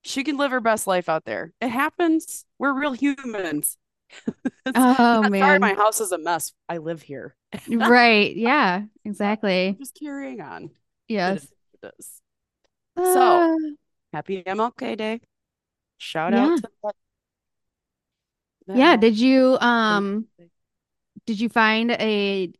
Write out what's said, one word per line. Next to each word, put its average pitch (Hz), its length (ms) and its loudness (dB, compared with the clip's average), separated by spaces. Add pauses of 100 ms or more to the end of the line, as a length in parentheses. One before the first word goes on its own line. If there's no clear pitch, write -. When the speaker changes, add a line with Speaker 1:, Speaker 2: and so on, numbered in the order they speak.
Speaker 1:
She - 220 -6
can 302 140 -4
live 277 140 0
her 254 80 -2
best 214 260 0
life 180 220 0
out 160 180 -2
there. 101 340 -8
It 247 80 -4
happens. 311 760 -2 (140)
We're 277 200 -2
real 277 140 -4
humans. 220 840 -4 (340)
<laughs> - 160 -14 (400)
It's 254 100 -4
Speaker 2:
Oh, 240 460 4
Speaker 1:
not, 208 80 2
Speaker 2:
man. 196 140 2
Speaker 1:
"Sorry, 196 140 4
my 202 160 2
house 214 260 2
is 190 120 -4
a 170 60 -4
mess. 165 340 -6 (160)
I 170 100 -6
live 160 240 -10
here." 131 320 -14 (180)
<laughs> - 140 -14
Speaker 2:
Right. 226 720 4
Yeah, 226 460 0 (220)
exactly. 202 640 -2
Speaker 1:
I'm 196 100 -6
just 269 200 -20
carrying 277 420 -12
on. 104 240 -14
It - 60 -16 (440)
Speaker 2:
Yes. 185 300 -2
Speaker 1:
is - 60 -20 (300)
what - 120 -18
it - 60 -20
is. - 220 -20 (840)
So, 370 400 4
Speaker 2:
Uh, 330 140 2 (560)
Speaker 1:
happy 175 340 -8
M 196 140 -4
L 240 120 -2
K 233 240 -10
Day. 214 240 -6 (760)
Shout 165 340 -6
Speaker 2:
Yeah. 240 140 2
Speaker 1:
out 339 100 2
to 226 60 -2 (200)
that, 208 120 -8 (1700)
that 190 100 -4
Speaker 2:
Yeah, 285 200 6
Speaker 1:
whole 214 40 0
Speaker 2:
did 220 180 4
you, 262 400 6
Speaker 1:
thing. - 80 0
Speaker 2:
um, 214 600 0 (1000)
did 214 140 -6
you 233 80 -2
find 220 440 2
a 202 680 -2